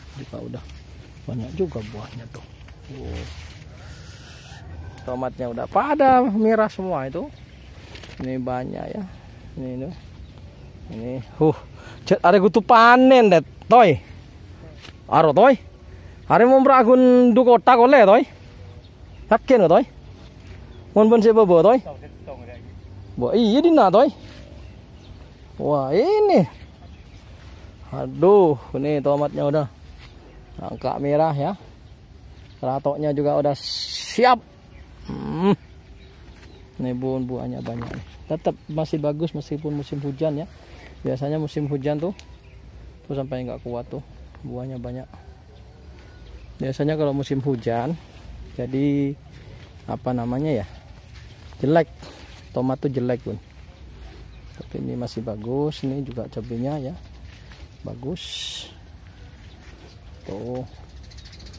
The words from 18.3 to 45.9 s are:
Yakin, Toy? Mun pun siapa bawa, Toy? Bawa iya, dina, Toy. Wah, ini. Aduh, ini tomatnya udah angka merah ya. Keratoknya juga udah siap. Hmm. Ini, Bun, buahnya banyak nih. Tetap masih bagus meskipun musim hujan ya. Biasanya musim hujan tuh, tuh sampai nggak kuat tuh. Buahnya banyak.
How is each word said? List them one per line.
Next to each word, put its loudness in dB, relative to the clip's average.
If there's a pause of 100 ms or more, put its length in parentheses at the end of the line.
Yakin, 4
Toy? 4 (1080)
Mun 4
pun 4
siapa 4
bawa, 6
Toy? 4 (1400)
Bawa -4
iya, 4
dina, 6
Toy. 4 (1500)
Wah, -2
ini. 2 (1500)
Aduh, 2 (240)
ini -4
tomatnya -2
udah -2 (960)
angka -8
merah 0
ya. -4 (1040)
Keratoknya -4
juga -2
udah -2
siap. -2 (600)
Hmm. -2 (1300)
Ini, -6
Bun, -6
buahnya -10
banyak -12
nih. -16 (240)
Tetap -6 (140)
masih -6
bagus -4
meskipun -10
musim -10
hujan -6
ya. -14 (580)
Biasanya -6
musim -6
hujan -6
tuh, -8 (880)
tuh -10
sampai -8
nggak -12
kuat -10
tuh. -12 (460)
Buahnya -12
banyak. -14 (1500)